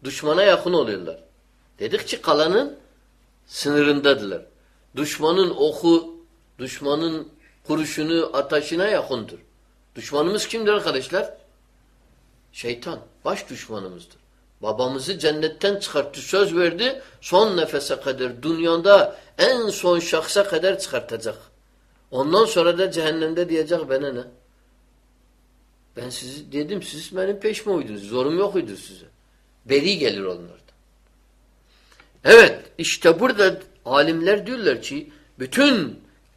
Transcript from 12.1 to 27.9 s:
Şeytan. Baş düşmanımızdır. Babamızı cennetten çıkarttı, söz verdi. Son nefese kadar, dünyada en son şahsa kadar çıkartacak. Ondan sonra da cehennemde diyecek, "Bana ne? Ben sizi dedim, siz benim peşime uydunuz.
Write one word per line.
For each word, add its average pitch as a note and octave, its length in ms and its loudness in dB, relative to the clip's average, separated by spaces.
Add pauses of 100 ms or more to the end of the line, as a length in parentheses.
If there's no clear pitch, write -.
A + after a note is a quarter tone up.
Şeytan. B2 460 -8 (260)
Baş - 240 -6
düşmanımızdır. F#2+ 680 -14 (420)
Babamızı C3 580 -4
cennetten D#3 600 -2
çıkarttı, - 420 -4
söz F#3 340 0
verdi. F3+ 460 0 (200)
Son G3 360 4
nefese C#3+ 380 -2
kadar, B2 480 -6
dünyada E3 760 4 (180)
en A#3+ 320 2
son F3 300 0
şahsa E3 440 0
kadar F#3 360 0
çıkartacak. A2+ 580 -8 (760)
Ondan D#3 340 2
sonra F3 320 2
da F#3 140 0
cehennemde D#3+ 580 -2
diyecek, D#3 400 -2
"Bana C3+ 220 -4
ne? B2 120 -10 (1700)
Ben B2 120 -12
sizi C3 420 -16
dedim, D#3 320 -6
siz D#3 340 -14
benim G3 220 -4
peşime G#3+ 340 -4
uydunuz. G#2 360 -6